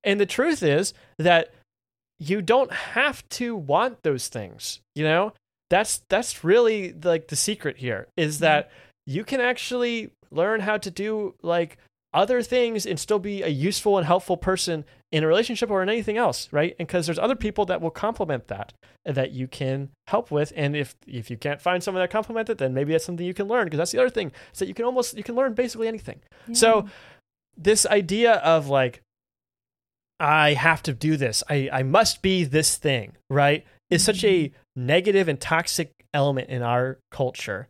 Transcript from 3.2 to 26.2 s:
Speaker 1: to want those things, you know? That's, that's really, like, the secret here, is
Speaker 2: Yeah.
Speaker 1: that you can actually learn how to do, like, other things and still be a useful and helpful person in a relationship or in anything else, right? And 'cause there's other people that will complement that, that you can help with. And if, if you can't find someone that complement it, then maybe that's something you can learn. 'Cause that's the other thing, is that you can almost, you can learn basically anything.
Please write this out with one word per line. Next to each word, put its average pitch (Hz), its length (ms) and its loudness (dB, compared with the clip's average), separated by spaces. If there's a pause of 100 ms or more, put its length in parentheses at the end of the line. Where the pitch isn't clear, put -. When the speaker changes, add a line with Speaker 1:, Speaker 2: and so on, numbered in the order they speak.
Speaker 1:
to 240 260 -6
want 190 480 0
those 139 260 -2
things, - 500 -12 (160)
you 147 80 -4
know? 160 300 2 (360)
That's, 196 400 2
that's - 340 -2
really, 208 500 4
like, 165 340 -2
the 151 80 -8
secret 156 420 -4
here, 120 300 -6 (100)
is 151 240 -2
Speaker 2:
Yeah. 160 60 4
Speaker 1:
that 151 240 2 (340)
you 147 180 -6
can 262 180 -4
actually 240 680 -2 (200)
learn 202 300 0
how 214 160 -2
to 208 140 -8
do, 208 500 -6
like, 170 360 -2 (360)
other 220 280 2
things 233 460 0
and 175 120 -4
still 214 200 0
be 196 240 -6
a 165 60 -2
useful 185 480 0
and 170 100 0
helpful 180 300 2
person 180 460 -2 (280)
in 156 120 2
a 156 40 2
relationship 220 420 2
or 190 140 0
in 190 60 -2
anything 220 280 -2
else, 208 340 0
right? 151 280 0
And 165 80 -4
'cause 175 180 0
there's 160 140 -4
other 240 160 0
people 214 300 -2
that 175 160 -4
will 165 100 -4
complement 170 560 -4
that, 101 260 -10 (320)
that 131 260 -4
you 127 160 -6
can 135 420 -4 (180)
help 226 240 -2
with. 147 240 0
And 143 200 -2
if, 143 200 -6 (120)
if 120 220 -10
you 120 80 -8
can't 143 240 -6
find 180 220 0
someone 185 180 -2
that 180 80 0
complement 220 400 -4
it, 226 80 -2
then 131 160 -2
maybe 143 200 -2
that's 160 120 0
something 175 200 -8
you 180 100 -6
can 196 120 -4
learn. 220 220 0
'Cause 151 80 -4
that's 170 140 -2
the - 80 -2
other 254 100 4
thing, 202 220 -4 (220)
is - 60 -16
that 190 80 -2
you 190 60 -10
can 233 120 -4
almost, 247 320 -2
you 208 60 -10
can 233 120 -8
learn 262 180 0
basically 226 340 -4
anything. - 340 -10 (260)